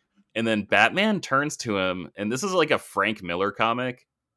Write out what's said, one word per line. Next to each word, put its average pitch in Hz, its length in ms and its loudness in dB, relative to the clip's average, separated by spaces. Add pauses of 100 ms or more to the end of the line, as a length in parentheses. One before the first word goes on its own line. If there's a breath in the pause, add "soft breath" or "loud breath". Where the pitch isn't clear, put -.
(360)
And 113 120 -2
then 107 180 2
Batman 147 560 4
turns 143 380 -2
to 107 180 -2
him, 92 400 -2
and 104 140 -2
this 127 120 -4
is, 190 100 -2
like, 165 180 2
a 101 80 2
Frank 101 440 -2
Miller 90 280 -2
comic, 123 560 -2 (300)